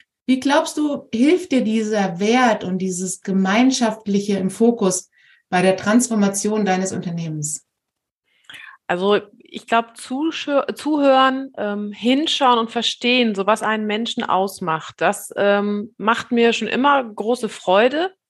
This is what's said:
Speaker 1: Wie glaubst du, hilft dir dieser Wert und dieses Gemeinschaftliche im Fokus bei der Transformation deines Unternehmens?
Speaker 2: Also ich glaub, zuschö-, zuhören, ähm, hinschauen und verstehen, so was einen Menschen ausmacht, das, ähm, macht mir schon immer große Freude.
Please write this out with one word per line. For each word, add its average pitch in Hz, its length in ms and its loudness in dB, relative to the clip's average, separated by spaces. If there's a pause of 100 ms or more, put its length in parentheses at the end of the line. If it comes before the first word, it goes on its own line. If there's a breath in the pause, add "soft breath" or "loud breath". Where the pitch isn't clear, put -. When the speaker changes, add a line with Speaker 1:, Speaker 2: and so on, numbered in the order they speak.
(260)
Speaker 1:
Wie 262 140 2
glaubst 294 380 0
du, 294 360 -2
hilft 302 380 2
dir 254 120 2
dieser 214 560 -2
Wert 226 440 2
und 185 160 -2
dieses 185 420 -6
Gemeinschaftliche 202 1160 0
im 190 120 -2
Fokus 220 600 0 (400 soft breath)
bei 180 120 0
der 190 160 4
Transformation 208 880 0
deines 185 280 -2
Unternehmens? 165 720 -6 (1200 loud breath)
Speaker 2:
Also 190 320 2 (340)
ich - 140 -14
glaub, 233 300 0
zuschö-, 285 760 -4
zuhören, 269 840 2
ähm, 208 340 -6
hinschauen 254 680 2
und 226 140 -2
verstehen, 240 640 0
so 190 100 -4
was 220 180 0
einen 214 220 -2
Menschen 220 380 -4
ausmacht, 185 760 -4
das, 185 360 -2
ähm, 202 600 0
macht 226 340 -2
mir 233 220 4
schon 220 160 -4
immer 277 340 2
große 220 460 -4
Freude. 262 640 2 (160)